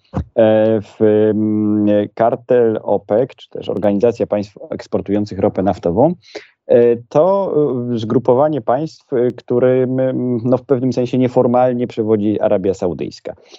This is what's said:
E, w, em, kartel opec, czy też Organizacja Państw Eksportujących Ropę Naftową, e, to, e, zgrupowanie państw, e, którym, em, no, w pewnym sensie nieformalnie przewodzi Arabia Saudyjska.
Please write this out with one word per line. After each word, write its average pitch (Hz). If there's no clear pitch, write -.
E, 110
w, -
em, 107
kartel 120
opec, 104
czy -
też -
Organizacja 104
Państw 104
Eksportujących 101
Ropę 101
Naftową, 98
e, 120
to, 185
e, 113
zgrupowanie 127
państw, 139
e, 123
którym, 127
em, 123
no, 127
w -
pewnym 127
sensie 127
nieformalnie 123
przewodzi 107
Arabia 98
Saudyjska. -